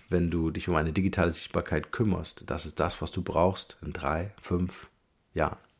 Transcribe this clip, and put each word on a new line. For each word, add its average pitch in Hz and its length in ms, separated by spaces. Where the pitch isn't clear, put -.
wenn 87 200
du 82 220
dich 90 180
um 85 60
eine 80 180
digitale 92 380
Sichtbarkeit - 600
kümmerst, 90 560
das 78 200
ist 80 120
das, 85 220
was 80 100
du 90 120
brauchst 85 580
in 76 100
drei, 78 480
fünf - 480
Jahren. 78 240